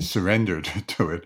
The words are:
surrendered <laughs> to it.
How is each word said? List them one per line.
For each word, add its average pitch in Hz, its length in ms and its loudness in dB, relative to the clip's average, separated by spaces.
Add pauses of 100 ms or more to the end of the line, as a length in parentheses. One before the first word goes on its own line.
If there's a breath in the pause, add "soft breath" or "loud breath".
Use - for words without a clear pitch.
surrendered 104 640 2
<laughs> - 240 -6
to 82 220 0
it. 85 140 -6